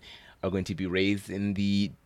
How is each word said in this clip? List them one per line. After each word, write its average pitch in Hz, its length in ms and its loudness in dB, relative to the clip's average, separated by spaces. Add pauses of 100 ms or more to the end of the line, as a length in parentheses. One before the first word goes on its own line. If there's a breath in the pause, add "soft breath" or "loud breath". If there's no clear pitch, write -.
(420 soft breath)
are 95 80 0
going 92 140 0
to 95 100 -4
be 92 120 -4
raised 98 440 2
in 98 240 -2
the 101 360 2 (160)